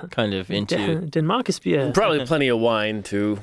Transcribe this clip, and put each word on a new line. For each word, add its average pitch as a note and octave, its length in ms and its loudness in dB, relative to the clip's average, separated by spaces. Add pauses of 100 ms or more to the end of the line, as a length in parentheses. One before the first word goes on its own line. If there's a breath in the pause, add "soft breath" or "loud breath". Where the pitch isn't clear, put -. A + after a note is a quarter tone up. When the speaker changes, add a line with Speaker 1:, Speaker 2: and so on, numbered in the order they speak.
(100)
Speaker 1:
kind G#2+ 220 0
of F#2+ 180 -4
into. G#2 260 -2
Speaker 2:
Den-, E3+ 340 -2
Denmarcus F3 520 -2
beer. C#3+ 300 2
Speaker 3:
Probably D#3+ 320 2
plenty C#3+ 240 2
of A#2+ 100 4
wine, G#2+ 440 2
too. G2+ 400 -2